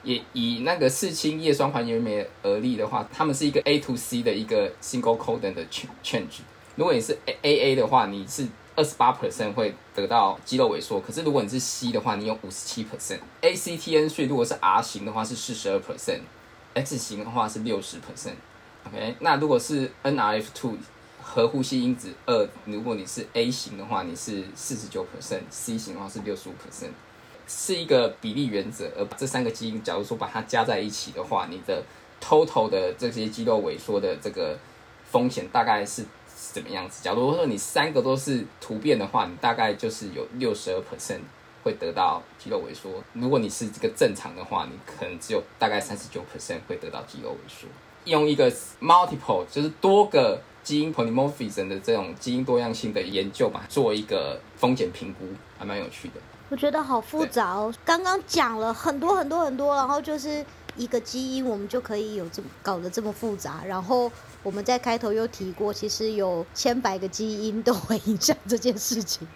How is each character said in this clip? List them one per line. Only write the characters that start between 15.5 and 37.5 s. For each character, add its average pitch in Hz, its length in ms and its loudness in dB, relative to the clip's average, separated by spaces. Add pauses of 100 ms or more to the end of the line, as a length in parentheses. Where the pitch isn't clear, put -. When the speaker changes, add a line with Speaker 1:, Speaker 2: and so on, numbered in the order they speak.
Speaker 1:
十 101 160 -4
二 98 120 2
percent，X - 1160 -6
型 107 280 -6
的 113 40 -8
话 117 200 2
是 110 100 -6
六 110 240 -2
十 - 140 -12
percent。 - 400 -12 (500)
OK， 110 320 -6
那 156 160 6
如 147 140 2
果 127 100 8
是 135 320 0 (120)
N 139 140 2
R 110 220 4
F 107 160 -4
two 110 220 -6 (440)
核 117 280 2
呼 135 120 2
吸 127 220 2
因 123 140 2
子 95 160 -12 (140)
二， 113 220 4 (180)
如 104 160 -6
果 120 120 -2
你 95 100 -6
是 - 280 -8
A 120 180 2
型 - 260 -6
的 98 80 -10
话， 101 200 -2
你 85 100 -8
是 98 300 -6 (100)
四 - 220 -8
十 107 100 -10
九 - 180 -6
percent，C - 720 -8
型 101 180 -8
的 90 60 -10
话 98 80 -8
是 104 120 -10
六 101 160 -4
十 - 120 -14
五 92 40 -14
percent， - 400 -14 (560)
是 - 260 -2
一 170 100 -2
个 131 240 6 (120)
比 110 140 -4
例 139 120 0
原 101 240 -2
则。 - 260 -8
而 101 80 -2 (120)
这 135 100 -4
三 131 160 0
个 113 80 0
基 113 180 -6
因， 107 140 -6
假 - 140 -2
如 104 80 -2
说 113 120 -4
把 107 160 -4
它 113 100 -4
加 117 220 2
在 113 140 2
一 107 100 -2
起 - 220 -8
的 92 140 -6
话， 92 260 -2
你 92 160 -10
的 85 160 -2 (400)
total 135 480 6
的 92 260 2
这 120 140 -2
些 110 160 -4
肌 113 160 -6
肉 110 180 4
萎 78 160 -2
缩 101 240 0
的 92 220 0
这 104 80 -4
个 78 260 -4 (540)
风 123 180 4
险 117 240 -4
大 120 120 4
概 104 200 2
是 107 200 -8 (480)
怎 - 100 -8
么 - 80 -12
样 92 180 -6
子？ - 140 -16
假 92 100 -2
如 127 220 4
说 170 120 2
你 107 120 0